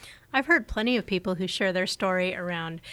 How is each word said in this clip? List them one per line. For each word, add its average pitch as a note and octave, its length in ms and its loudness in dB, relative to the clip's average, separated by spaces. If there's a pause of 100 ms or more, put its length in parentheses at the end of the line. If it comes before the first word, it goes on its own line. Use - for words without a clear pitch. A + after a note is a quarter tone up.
(320)
I've C4 140 0
heard D#4+ 220 4
plenty A#3+ 280 2
of G#3+ 100 0
people F#3 300 0
who F3+ 120 -2
share F#3+ 260 2
their F#3 140 2
story F#3 460 0
around, E3 460 -6 (140)